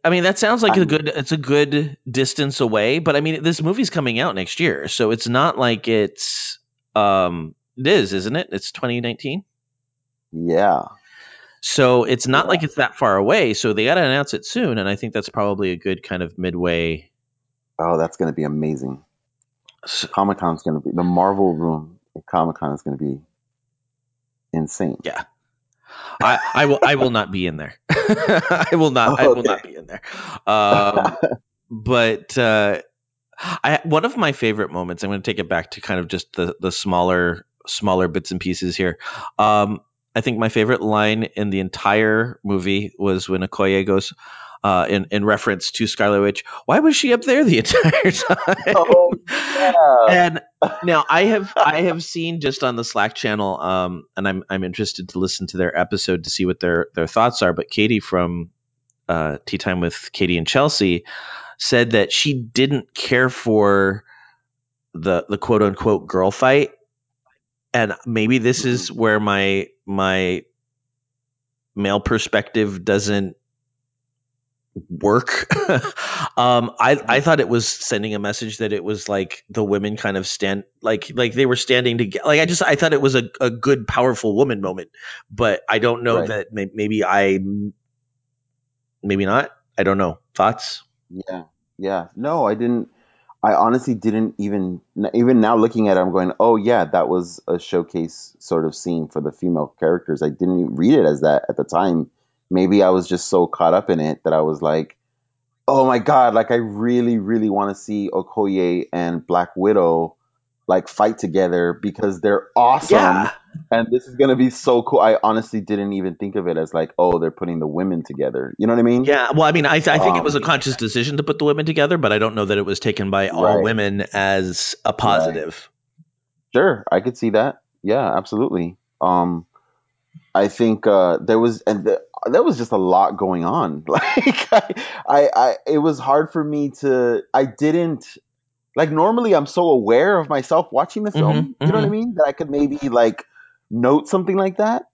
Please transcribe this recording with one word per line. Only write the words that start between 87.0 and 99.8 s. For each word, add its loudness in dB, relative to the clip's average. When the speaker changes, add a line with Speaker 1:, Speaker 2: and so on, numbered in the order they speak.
Speaker 1:
I, 2
maybe -2
not. 0
I 0
don't 2
know. -2
Thoughts? -2
Speaker 2:
Yeah. -14
Yeah. -4
No, -2
I 0
didn't, -2
I 2
honestly 2
didn't -2
even, -4
n-, -2
even 6
now 4
looking 2
at 4
it, 4
I'm 0
going, 0
"Oh 4
yeah, 2
that 0
was -4
a -2
showcase -6
sort -2
of -4
scene -6
for -6
the -6
female -4
characters." -2